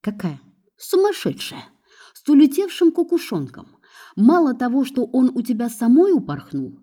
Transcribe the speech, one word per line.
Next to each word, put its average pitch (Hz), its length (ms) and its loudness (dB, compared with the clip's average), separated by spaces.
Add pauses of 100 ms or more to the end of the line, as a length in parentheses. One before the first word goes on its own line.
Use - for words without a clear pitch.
«Какая?» 190 400 -8 (360)
«Сумасшедшая, - 880 -4 (580)
с - 60 -8
улетевшим 320 640 4
кукушонком. 320 760 -6 (480)
Мало 269 380 4
того, 254 300 -2
что 262 200 -4
он 254 300 0
у 247 80 -4
тебя 226 280 -4
самой 269 420 4
упорхнул 139 720 -6